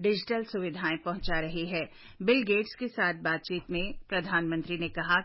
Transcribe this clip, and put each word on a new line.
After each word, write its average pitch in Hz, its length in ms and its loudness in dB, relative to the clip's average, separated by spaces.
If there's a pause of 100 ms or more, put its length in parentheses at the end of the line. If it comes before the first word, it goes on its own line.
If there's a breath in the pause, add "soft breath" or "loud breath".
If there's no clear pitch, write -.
डिजिटल 208 420 0
सुविधाएं 180 560 -2
पहुंचा 175 420 0
रही 165 260 -2
है। 175 220 -2 (340 loud breath)
बिल 247 200 6
गेट्स 208 360 2
के 247 100 -4
साथ 180 260 0
बातचीत 165 560 -2
में 175 220 -2 (160)
प्रधानमंत्री 170 680 0
ने 170 100 -2
कहा 175 360 2